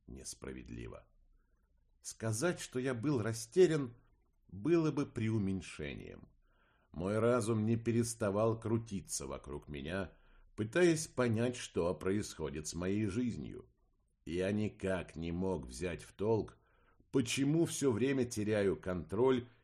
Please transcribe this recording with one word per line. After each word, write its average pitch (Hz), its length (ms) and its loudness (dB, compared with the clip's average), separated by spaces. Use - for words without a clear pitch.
несправедливо. 58 1000 -12
Сказать, 113 580 -2
что - 180 -6
я 131 140 0
был 123 300 0
растерян, 143 720 4
было 151 420 2
бы 139 160 0
преуменьшением. 95 1200 -4
Мой 98 260 0
разум 117 460 4
не 113 120 4
переставал 113 840 2
крутиться 110 680 -4
вокруг 67 420 -10
меня – 76 440 -6
пытаясь 160 500 2
понять, 120 500 0
что 87 380 0
происходит 80 720 -4
с - 80 -8
моей 95 320 0
жизнью. 87 580 -4
Я 90 260 0
никак 95 640 -2
не 82 140 -4
мог 87 360 -2
взять 85 360 -6
в - 100 -20
толк, 107 460 -2
почему 143 520 2
всё 143 280 2
время 127 320 2
теряю 104 520 2
контроль 117 720 0